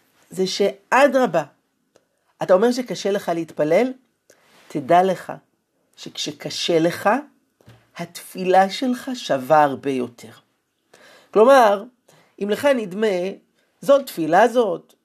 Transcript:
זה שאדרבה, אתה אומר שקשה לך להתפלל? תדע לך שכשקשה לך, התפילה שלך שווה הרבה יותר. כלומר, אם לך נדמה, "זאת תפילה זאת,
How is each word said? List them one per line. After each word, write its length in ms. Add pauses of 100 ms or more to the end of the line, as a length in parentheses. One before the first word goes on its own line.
(300)
זה 160
שאדרבה, 960 (960)
אתה 120
אומר 180
שקשה 380
לך 240
להתפלל? 580 (760)
תדע 340
לך 300 (640)
שכשקשה 840
לך, 320 (840)
התפילה 760
שלך 440
שווה 480
הרבה 280
יותר. 400 (1000)
כלומר, 540 (580)
אם 80
לך 140
נדמה, 520 (640)
"זאת 260
תפילה 420
זאת, 460 (100)